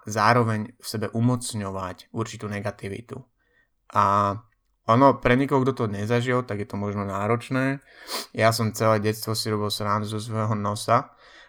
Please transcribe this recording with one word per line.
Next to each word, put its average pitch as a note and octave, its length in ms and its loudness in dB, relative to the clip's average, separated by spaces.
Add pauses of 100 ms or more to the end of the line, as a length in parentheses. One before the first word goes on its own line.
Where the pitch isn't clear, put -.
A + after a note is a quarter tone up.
zároveň A2 720 2
v - 80 -16
sebe G#2+ 240 -4
umocňovať G#2 1040 -2
určitú A2 320 -6
negativitu. G2+ 720 -8 (760)
A G2+ 400 4 (520)
ono, C3 320 6
pre B2 160 4
niekoho, C3+ 280 2
kto B2+ 240 0
to - 40 -
nezažil, A#2+ 560 0
tak G2+ 160 -6
je G2+ 80 -8
to G2+ 80 -8
možno G2+ 280 -4
náročné. A#2+ 760 -2 (520)
Ja A2+ 200 4
som A2 200 0
celé A2 280 2
detstvo A2 320 -2
si A2 160 -4
robil G#2 200 -2
srandu G#2 360 -2
zo G#2+ 160 -6
svojho A2 320 -2
nosa, G#2+ 600 0 (340)